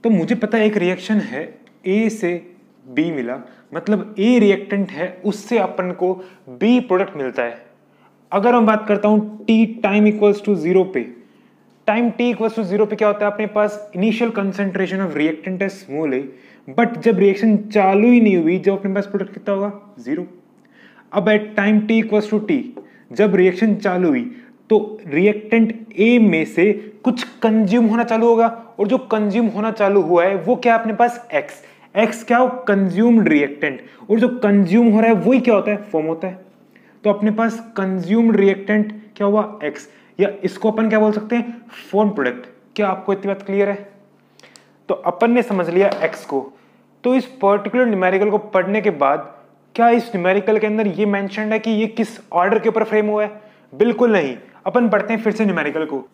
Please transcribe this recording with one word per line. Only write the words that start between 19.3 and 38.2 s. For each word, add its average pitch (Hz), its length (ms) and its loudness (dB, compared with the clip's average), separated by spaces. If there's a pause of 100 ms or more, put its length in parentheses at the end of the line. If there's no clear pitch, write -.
कितना 202 200 -6
होगा, 202 180 -4 (260)
ज़ीरो। 175 280 -6 (840)
अब 202 160 0
at 214 300 0
time 208 220 2 (100)
t 226 120 4
equals 208 320 -2
to 208 60 0 (100)
t, 135 100 0 (520)
जब 190 220 2
reaction 185 400 2
चालू 180 340 -2
हुई, 123 220 -2 (400)
तो - 360 0
reactant 208 800 0 (120)
A 233 200 4
में 170 260 4
से 175 280 2 (320)
कुछ 254 180 -2
consume 220 640 0
होना 226 180 0
चालू 226 220 0
होगा, 233 200 6 (320)
और 202 80 0
जो 247 120 0
consume 214 480 0
होना 214 240 -2
चालू 202 320 2
हुआ 170 220 4
है, 196 120 0
वो 185 200 0
क्या 240 180 2
है 226 60 2
अपने 220 120 -4
पास, 240 420 0
एक्स। - 300 -6 (320)
X 220 280 -2
क्या 240 140 2
हो, 254 100 4
Consumed 196 800 2
reactant, 143 520 0 (300)
और 226 80 2
जो 240 100 2
consume 202 580 2
हो 220 140 4
रहा 226 80 4
है, 226 60 4
वही 233 260 2
क्या 247 140 2
होता 196 160 0
है, 208 120 -4
Form 156 240 -4
होता 165 220 -6
है। 180 100 -12 (640)
तो 214 60 2
अपने 208 200 0
पास 220 460 -4
consumed 190 600 0